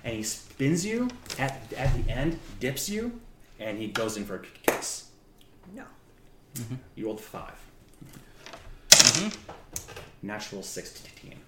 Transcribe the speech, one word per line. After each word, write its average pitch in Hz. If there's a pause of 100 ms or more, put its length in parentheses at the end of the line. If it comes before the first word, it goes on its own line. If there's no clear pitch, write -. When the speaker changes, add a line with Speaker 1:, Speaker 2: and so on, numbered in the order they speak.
Speaker 1:
And 117
he 107
spins 156
you 233 (280)
at, 135 (160)
at 131
the 127
end, 139 (200)
dips 135
you, 233 (380)
and 107
he 110
goes 107
in 101
for 95
a -
k-, - (140)
kiss. - (720)
Speaker 2:
No. 269 (720)
Speaker 3:
Mm-hmm. 123 (200)
Speaker 1:
You 107
rolled 107
five. - (1400)
Speaker 3:
Mm-hmm. -
Speaker 1:
Natural 104
sixteen. - (120)